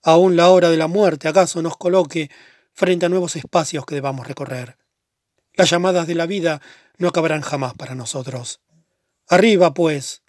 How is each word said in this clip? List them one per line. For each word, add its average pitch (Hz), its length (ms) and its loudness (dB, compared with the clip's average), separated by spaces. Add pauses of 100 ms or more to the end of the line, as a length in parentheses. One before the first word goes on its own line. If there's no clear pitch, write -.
Aún 175 320 6
la 170 160 6
hora 180 180 6
de 165 80 2
la 160 120 0
muerte, 170 400 0
acaso, 170 340 2
nos 165 140 -6
coloque 170 520 -2 (440)
frente 180 340 0
a - 20 0
nuevos 175 280 -2
espacios 151 500 -4
que - 80 -12
debamos 135 320 -6
recorrer. 131 520 -12 (760)
Las - 180 2
llamadas 175 380 0
de 170 80 -4
la 165 100 -2
vida 170 340 -4 (380)
no 175 100 -2
acabarán 156 340 -2
jamás 135 320 -6
para 131 200 -16
nosotros. 127 680 -12 (680)
Arriba, 180 460 4
pues, 151 540 -4